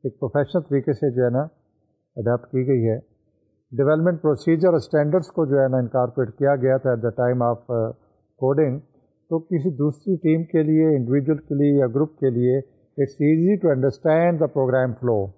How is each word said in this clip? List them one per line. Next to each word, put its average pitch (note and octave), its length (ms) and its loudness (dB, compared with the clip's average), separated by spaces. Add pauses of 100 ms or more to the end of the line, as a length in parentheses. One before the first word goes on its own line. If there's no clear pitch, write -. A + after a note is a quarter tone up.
ایک C3 160 -8
پروفیشنل C#3+ 420 -2
طریقے C#3 320 -2
سے B2+ 220 -2
جو B2 100 0
ہے B2 40 2
نا B2+ 120 -2 (720)
اڈاپٹ A#2 360 -4
کی C3 160 -2
گئی A#2+ 220 0
ہے، A2 100 -2 (760)
ڈیولپمنٹ D#3 440 0
پروسیجر D#3 460 0
اور F3 80 4
اسٹینڈرڈس D3+ 520 0
کو E3 180 -2
جو C3+ 160 2
ہے C3+ 60 2
نا C3 100 0
انکارپوریٹ B2 600 -2
کیا C#3+ 180 2
گیا C3 220 0
تھا C3 120 -2
at B2 80 0
the A2+ 140 -2 (100)
time B2 200 0
of، A#2+ 160 0 (180)
uh، A2+ 160 -2 (520)
coding، C#3 360 0 (500)
تو E3 100 -2
کسی D#3+ 360 -4
دوسری D3 400 -2
ٹیم D#3+ 280 0
کے D#3+ 200 0
لیے، D#3 340 2
انڈیویجول C3+ 400 0
کے - 180 -8
لیے C#3+ 240 2
یا C3 80 2
گروپ C#3+ 320 -4
کے C3+ 100 0
لیے B2 280 0 (440)
it's C#3 140 -4 (100)
easy E3 300 2
to E3 200 2
understand D#3 560 0
the D#3+ 160 0 (100)
program B2+ 320 0
flow A2+ 340 -2 (140)